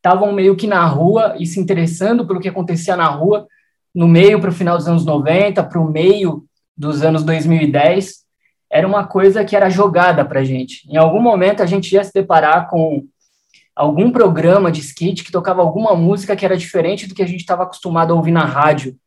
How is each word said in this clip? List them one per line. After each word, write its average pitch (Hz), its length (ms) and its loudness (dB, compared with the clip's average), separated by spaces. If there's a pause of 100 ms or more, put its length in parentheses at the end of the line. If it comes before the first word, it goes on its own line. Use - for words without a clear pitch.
tavam 190 300 2
meio 196 240 2
que 190 100 -6
na 196 180 0
rua 180 540 0
e 170 80 -6
se 196 140 -6
interessando 180 640 -2
pelo 180 140 -4
que 185 100 -8
acontecia 175 480 -4
na 165 80 0
rua, 165 400 -2 (480)
no 170 140 0
meio 185 340 6
pro 185 100 -2
final 175 260 -2
dos 156 100 -4
anos 165 180 0
noventa, 160 580 0
pro 165 240 -2
meio 170 560 0 (320)
dos 147 280 -4
anos 156 200 2
dois 160 220 -2
mil 165 160 2
e 147 100 0
dez, 170 520 0 (440)
era 165 200 0
uma 202 180 -2
coisa 196 400 2
que 208 100 -4
era 196 140 4
jogada 175 560 2
pra 135 180 -4
gente. 131 460 -8
Em 147 80 -2
algum 160 240 4
momento 208 400 2
a 180 60 0
gente 190 260 -2
ia 202 100 4
se 196 80 -12
deparar 170 560 2
com 160 400 -2 (680)
algum 151 360 0
programa 185 600 2
de 160 80 -6
skate 170 440 -6
que - 80 -16
tocava 180 300 -2
alguma 196 340 0
música 196 400 0
que 196 80 -6
era 185 140 0
diferente 175 480 -4
do 185 80 -18
que - 80 -8
a 180 60 0
gente 175 180 -10
tava 180 160 -4
acostumado 170 500 -4
a 170 40 2
ouvir 165 160 0
na 165 120 2
rádio 139 640 -2